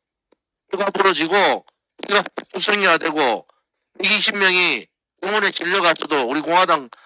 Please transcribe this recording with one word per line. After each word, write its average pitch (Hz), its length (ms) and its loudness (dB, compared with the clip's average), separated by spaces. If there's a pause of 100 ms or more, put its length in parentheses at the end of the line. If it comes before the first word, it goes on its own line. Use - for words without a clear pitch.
(720)
피가 196 180 -2
부러지고 175 720 0 (380)
피가 202 200 0 (300)
투성이가 190 460 2
되고 151 480 -2 (540)
백이십 196 360 0
명이 180 520 0 (320)
병원에 202 320 -2
실려갔어도 165 760 -2
우리 143 120 -2
공화당 160 480 0 (180)